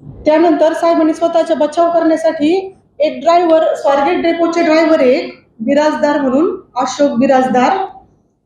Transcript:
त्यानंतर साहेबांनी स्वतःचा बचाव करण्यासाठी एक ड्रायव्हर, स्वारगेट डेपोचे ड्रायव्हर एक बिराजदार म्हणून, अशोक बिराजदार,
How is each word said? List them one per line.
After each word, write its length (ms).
त्यानंतर 480
साहेबांनी 400
स्वतःचा 400
बचाव 400
करण्यासाठी 840
एक 220
ड्रायव्हर, 520
स्वारगेट 500
डेपोचे 400
ड्रायव्हर 360
एक 460
बिराजदार 640
म्हणून, 400
अशोक 440
बिराजदार, 680